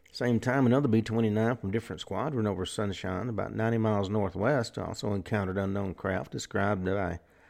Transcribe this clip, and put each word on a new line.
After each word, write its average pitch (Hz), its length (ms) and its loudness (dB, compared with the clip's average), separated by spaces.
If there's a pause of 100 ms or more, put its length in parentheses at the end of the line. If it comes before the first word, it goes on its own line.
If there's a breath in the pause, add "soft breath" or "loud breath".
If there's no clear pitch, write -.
(120 soft breath)
Same 120 280 2
time, 127 260 4
another 135 220 6
B 113 140 4
twenty-nine 110 560 2
from 95 140 -6
different 101 300 -4
squadron 110 460 -2
over 92 180 -2
Sunshine, 98 640 -4
about 104 240 -4
ninety 113 240 0
miles 104 320 2
northwest, 107 680 0
also 101 360 -4
encountered 95 440 -2
unknown 98 360 -2
craft - 380 -4
described 101 540 0
by 95 340 0 (300 soft breath)